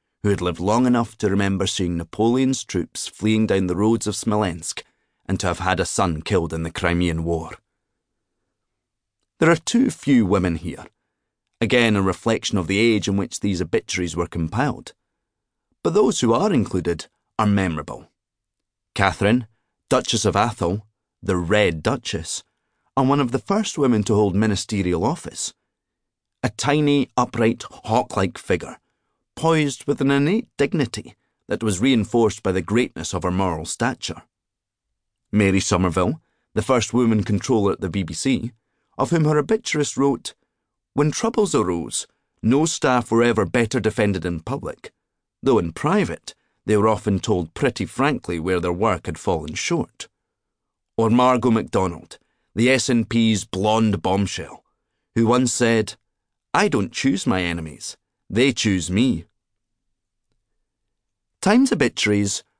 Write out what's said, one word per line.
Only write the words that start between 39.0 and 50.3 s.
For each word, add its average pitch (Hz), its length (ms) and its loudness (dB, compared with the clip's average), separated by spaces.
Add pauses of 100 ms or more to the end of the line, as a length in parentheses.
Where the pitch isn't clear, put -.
whom 165 160 2
her 151 140 2
obituarist 151 580 -2
wrote, 135 380 0 (580)
"When 147 180 0
troubles 214 440 -2
arose, 87 520 -2 (360)
no 135 240 4
staff 127 440 0
were 113 120 4
ever 110 240 2
better 117 340 0
defended 101 460 0
in 85 140 -4
public, - 520 -10 (500)
though 127 140 4
in 87 160 0
private 151 640 -2 (320)
they 107 100 2
were 104 120 4
often 104 320 0
told 90 340 -2
pretty 120 320 -2
frankly 131 520 -4
where 90 220 -2
their 87 100 -2
work 90 360 -2
had 80 120 -8
fallen 78 360 -4
short." - 540 -6 (880)